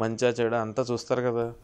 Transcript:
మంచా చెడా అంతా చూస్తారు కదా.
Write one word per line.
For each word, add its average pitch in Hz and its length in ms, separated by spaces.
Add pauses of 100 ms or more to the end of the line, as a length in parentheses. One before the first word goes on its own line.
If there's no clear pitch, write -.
మంచా 113 280
చెడా 117 320
అంతా 110 300
చూస్తారు 123 320
కదా. 117 420